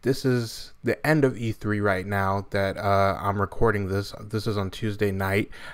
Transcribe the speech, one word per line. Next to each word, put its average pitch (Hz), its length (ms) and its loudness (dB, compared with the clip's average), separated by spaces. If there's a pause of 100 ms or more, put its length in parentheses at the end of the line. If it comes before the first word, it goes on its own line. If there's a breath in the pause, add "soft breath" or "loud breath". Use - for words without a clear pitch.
this 135 220 0
is 123 480 -2 (100)
the - 220 0
end 151 180 6
of 127 140 2
E 117 140 -2
three 104 280 -2
right 98 280 0
now 98 420 0
that, 98 260 0
uh, 98 460 2
I'm 101 180 0
recording 101 480 2
this. 98 320 -2
This 107 280 -4
is 104 100 0
on 95 140 -2
Tuesday 104 400 -2
night. 98 400 0 (220 loud breath)